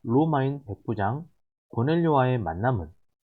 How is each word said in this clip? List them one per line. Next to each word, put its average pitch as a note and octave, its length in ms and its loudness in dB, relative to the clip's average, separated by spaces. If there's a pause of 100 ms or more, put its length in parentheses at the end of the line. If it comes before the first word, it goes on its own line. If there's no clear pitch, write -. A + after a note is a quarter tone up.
로마인 C#3 640 0
백부장 G#2 600 -4 (440)
고넬료와의 C3+ 720 2
만남은 F2+ 520 -2 (480)